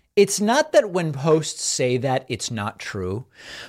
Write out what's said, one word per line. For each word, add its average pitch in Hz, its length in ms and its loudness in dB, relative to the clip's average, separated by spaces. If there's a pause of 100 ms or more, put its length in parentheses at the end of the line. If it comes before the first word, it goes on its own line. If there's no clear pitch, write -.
(160)
it's 202 240 4
not 262 320 2
that 240 180 4
when 165 240 -2
hosts 156 500 2
say 127 320 0
that, 131 320 -2
it's - 220 -6
not 110 280 -6
true, 98 460 -6 (440)